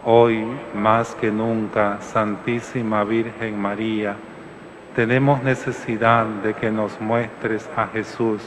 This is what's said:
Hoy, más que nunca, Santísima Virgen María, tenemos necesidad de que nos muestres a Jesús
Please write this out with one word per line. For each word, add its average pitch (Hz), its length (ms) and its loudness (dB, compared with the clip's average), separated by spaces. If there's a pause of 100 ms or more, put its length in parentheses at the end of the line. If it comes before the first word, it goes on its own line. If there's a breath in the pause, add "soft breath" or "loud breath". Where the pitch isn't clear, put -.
Hoy, 117 400 6 (320)
más 110 400 2
que 110 160 0
nunca, 107 720 0
Santísima 110 1040 -2
Virgen 113 560 -2
María, 104 540 -2 (760)
tenemos 131 480 4
necesidad 117 840 2
de 107 280 -4
que 113 160 -2
nos 107 300 -2
muestres 113 800 -2
a 107 100 0
Jesús 110 600 -2